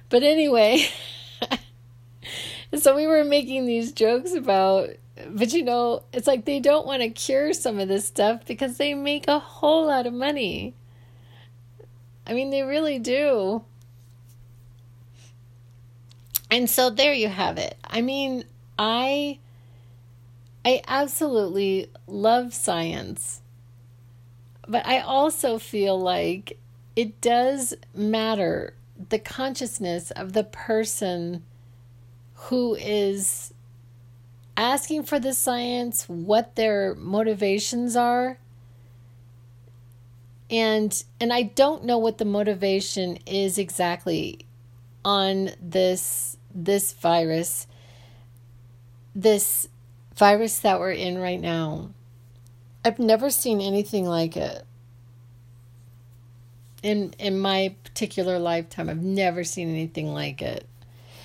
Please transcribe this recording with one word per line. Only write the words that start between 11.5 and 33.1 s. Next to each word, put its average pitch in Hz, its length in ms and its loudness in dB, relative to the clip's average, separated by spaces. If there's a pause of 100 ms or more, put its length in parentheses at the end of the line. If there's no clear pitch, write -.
I 214 80 -6
mean, 269 180 -2
they 277 100 0
really 285 380 -2
do. 233 680 0 (2750)
And 240 200 2
so 254 200 4
there 277 240 2
you 226 140 0
have 185 300 -2
it. - 260 -6
I - 180 -4
mean, 262 440 -4 (320)
I, 269 640 0 (1200)
I 254 240 4
absolutely 214 1040 0 (160)
love 233 460 2
science, - 880 -6 (1300)
but 220 180 0
I 262 160 2
also 269 560 0
feel 196 420 0
like 180 580 -2 (380)
it 226 240 -2
does 247 540 2 (200)
matter 214 800 -2 (360)
the 220 100 0
consciousness 220 920 -6
of 190 220 -10
the 214 100 2
person 180 1000 -4 (920)
who 247 400 -2
is 202 800 -2 (1040)